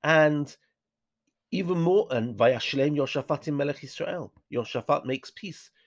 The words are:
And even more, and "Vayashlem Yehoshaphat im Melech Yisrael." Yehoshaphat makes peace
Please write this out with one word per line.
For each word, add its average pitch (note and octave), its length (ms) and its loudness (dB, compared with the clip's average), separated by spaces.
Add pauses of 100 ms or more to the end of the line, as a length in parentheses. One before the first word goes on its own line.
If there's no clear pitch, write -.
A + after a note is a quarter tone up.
And D3+ 500 4 (960)
even F3+ 300 -2
more, F#3 300 4
and A#2+ 260 -2
"Vayashlem C3 600 2
Yehoshaphat C#3+ 520 -2
im D3 80 -2
Melech C#3+ 220 -2
Yisrael." D#3+ 520 -10 (220)
Yehoshaphat A#2+ 540 -2
makes C3 240 -6
peace - 400 -16 (160)